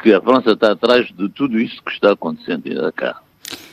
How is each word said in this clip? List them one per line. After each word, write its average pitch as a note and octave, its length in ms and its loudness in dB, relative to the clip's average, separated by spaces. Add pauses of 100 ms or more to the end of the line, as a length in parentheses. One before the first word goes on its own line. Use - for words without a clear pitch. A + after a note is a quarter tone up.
que A2 100 6
a F#2+ 80 6
França A#2+ 340 2
está G#2 180 2
atrás A#2 440 2
de F#2+ 140 -4
tudo A#2 300 -4
isso A#2 260 -6
que - 60 -10
está - 220 2
acontecendo D#2+ 520 -8
ainda - 260 -4
cá, - 280 -6 (540)